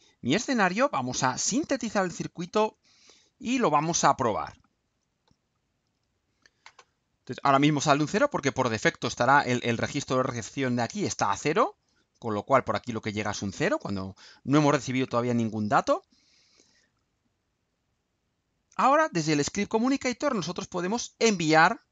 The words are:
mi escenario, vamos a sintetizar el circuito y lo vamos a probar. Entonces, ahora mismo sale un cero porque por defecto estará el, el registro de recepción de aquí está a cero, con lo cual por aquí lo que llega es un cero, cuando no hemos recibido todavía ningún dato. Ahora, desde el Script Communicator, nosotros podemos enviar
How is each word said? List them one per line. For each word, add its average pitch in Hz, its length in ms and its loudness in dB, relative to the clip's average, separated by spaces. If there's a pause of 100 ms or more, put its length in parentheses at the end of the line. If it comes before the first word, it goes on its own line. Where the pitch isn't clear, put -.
(200)
mi 120 140 0
escenario, 220 560 0
vamos 127 320 -6
a 127 160 0
sintetizar 233 680 -2
el 175 80 -6
circuito 180 640 -4 (600)
y 254 200 -2
lo 208 120 2
vamos 156 340 2
a 143 120 4
probar. 95 420 -4 (2500)
Entonces, - 240 -12
ahora 139 140 6
mismo 147 220 4
sale 147 220 2
un 147 60 -2
cero 254 220 0
porque 139 220 -2
por 131 180 0
defecto - 360 -2
estará 123 360 4
el, 123 200 -2
el 117 160 -2
registro - 380 -4
de 127 60 2
recepción 123 540 -4
de 120 60 0
aquí 185 220 -4
está 110 260 -2
a 98 60 -2
cero, 208 400 0 (420)
con 113 160 -6
lo 101 100 -2
cual 131 200 2
por 110 100 -2
aquí 101 160 -6
lo 110 100 -6
que 107 120 -6
llega 104 180 -4
es 98 120 -8
un 101 100 -4
cero, 226 260 -2
cuando 95 380 -8 (280)
no 139 140 2
hemos 147 160 4
recibido 131 320 -2
todavía 120 280 0
ningún 110 340 -2
dato. 190 360 0 (2750)
Ahora, 285 380 4
desde 156 220 0
el 147 100 2
Script 202 260 -4
Communicator, 254 640 0
nosotros 180 340 -6
podemos 185 500 -4
enviar 175 720 4